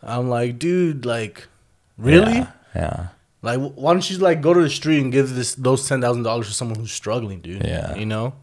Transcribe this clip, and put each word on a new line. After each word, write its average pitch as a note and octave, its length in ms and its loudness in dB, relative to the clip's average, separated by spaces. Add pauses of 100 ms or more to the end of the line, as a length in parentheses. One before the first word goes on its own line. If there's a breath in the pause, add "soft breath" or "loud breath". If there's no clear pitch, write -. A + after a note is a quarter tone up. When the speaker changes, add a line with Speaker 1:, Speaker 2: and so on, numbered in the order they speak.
Speaker 1:
I'm B2 240 -4
like, B2 320 -2
"Dude, E3 440 0
like, A#2 440 -6 (500)
really?" E3+ 360 6
Speaker 2:
Yeah, B3 160 -2 (260)
yeah. E2+ 320 -4 (340)
Speaker 1:
Like, A#2+ 160 -2
wh-, C#3 180 -6
why C#3 160 2
don't F#3+ 160 0
you, F#3+ 100 -6
like, F3 220 4
go D#3+ 140 4
to F3 80 6
the D3+ 80 2
street D3+ 300 2
and C3 100 0
give C3 240 2
this, B2 220 -4
those C3 320 0
ten C3+ 120 0
thousand A#2+ 220 0
dollars A2+ 240 -2
to G#2+ 80 -10
someone A2+ 240 -4
who's A2 140 -8
struggling, G#2 480 -6
dude? F2 240 -8
Speaker 2:
Yeah. - 320 -4
Speaker 1:
You G#2+ 100 -6
know? A2 360 -4